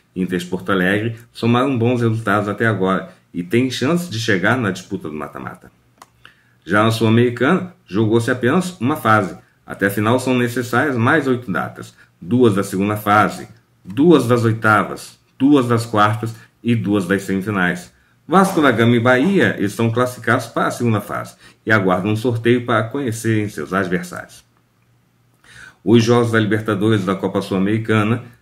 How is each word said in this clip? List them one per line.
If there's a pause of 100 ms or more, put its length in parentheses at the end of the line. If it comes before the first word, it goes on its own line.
(160)
e
Inter
de
Porto
Alegre, (120)
somaram
bons
resultados
até
agora (220)
e
têm
chance
de
chegar
na
disputa
do
mata-mata. (920)
Já
na
Sul-Americana, (120)
jogou-se
apenas
uma
fase. (300)
Até
a
final
são
necessárias
mais
oito
datas. (240)
Duas
da
segunda
fase, (360)
duas
das
oitavas, (180)
duas
das
quartas (300)
e
duas
das
semifinais. (360)
Vasco
da
Gama
e
Bahia
estão
classificados
para
a
segunda
fase (320)
e
aguardam
um
sorteio
para
conhecerem
seus
adversários. (1400)
Os
jogos
da
Libertadores
e
da
Copa
Sul-Americana (200)